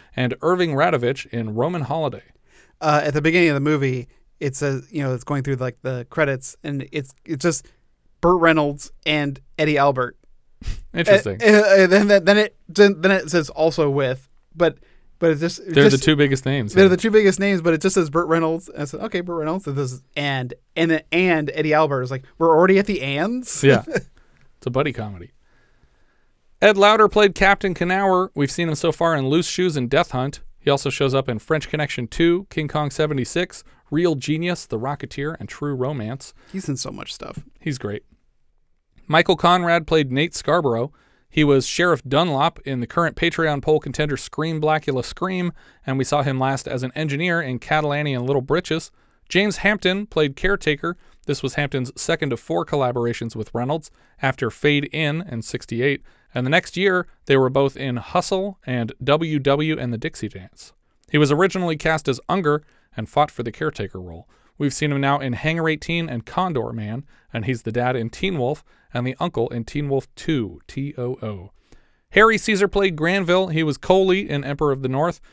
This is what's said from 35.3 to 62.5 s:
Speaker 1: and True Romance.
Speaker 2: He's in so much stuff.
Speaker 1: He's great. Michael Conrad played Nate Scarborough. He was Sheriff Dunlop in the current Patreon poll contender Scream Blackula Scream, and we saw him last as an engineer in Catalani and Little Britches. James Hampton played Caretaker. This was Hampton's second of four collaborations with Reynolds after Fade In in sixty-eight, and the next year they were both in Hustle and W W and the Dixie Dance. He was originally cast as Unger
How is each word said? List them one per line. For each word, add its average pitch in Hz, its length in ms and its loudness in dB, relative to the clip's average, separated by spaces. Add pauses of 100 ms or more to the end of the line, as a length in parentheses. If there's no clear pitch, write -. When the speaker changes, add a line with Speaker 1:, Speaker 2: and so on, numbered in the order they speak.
Speaker 1:
and 104 100 -12
True 147 260 -6
Romance. 127 600 -6 (180)
Speaker 2:
He's 190 160 -8
in 139 80 -4
so - 140 -6
much - 220 -12
stuff. - 320 -14 (140)
Speaker 1:
He's 143 200 -6
great. 104 260 -8 (1040)
Michael 165 300 2
Conrad 170 500 2
played 139 260 2
Nate 151 220 -2
Scarborough. 143 580 0 (400)
He 151 120 2
was 139 220 4
Sheriff 170 360 0
Dunlop 147 640 0
in 131 140 -4
the 120 60 -4
current - 300 -2
Patreon 160 460 0
poll 156 180 2
contender 147 360 -4
Scream 156 440 -6
Blackula 147 440 0
Scream, 180 480 -4 (340)
and 131 100 -2
we 131 80 0
saw 143 180 0
him 135 160 -2
last 131 300 -2
as 127 140 -6
an 127 120 -6
engineer 160 460 -2
in 127 200 -6
Catalani 147 560 -2
and 123 100 -4
Little 135 160 0
Britches. 156 480 -4 (380)
James 196 300 0
Hampton 202 480 0
played 147 280 0
Caretaker. 170 640 -2 (300)
This 143 160 -4
was 135 120 -4
Hampton's 135 460 -4
second 156 320 -2
of 117 80 -4
four 165 260 -4
collaborations 123 720 -2
with 107 180 -8
Reynolds 135 380 -4 (280)
after 131 300 -2
Fade 143 420 0
In 156 300 -4
in - 200 -8
sixty-eight, 135 600 -4 (320)
and 123 100 -4
the 131 60 -2
next 175 260 0
year 185 300 0 (200)
they 135 100 4
were 131 140 4
both 139 260 0
in 131 200 -6
Hustle 190 720 -4
and 120 260 -4 (120)
W 151 340 0
W 143 400 0
and 123 140 -6
the 110 60 -4
Dixie - 300 -8
Dance. - 440 -20 (400)
He 151 60 2
was 147 120 4
originally 175 460 0
cast 156 320 -2
as 127 200 -2
Unger 151 360 0 (320)